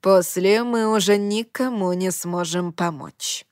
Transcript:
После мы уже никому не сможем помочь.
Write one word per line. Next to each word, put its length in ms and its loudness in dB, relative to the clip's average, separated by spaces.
После 600 4
мы 320 0
уже 220 4
никому 760 -2
не 160 -2
сможем 640 -4
помочь. 760 -6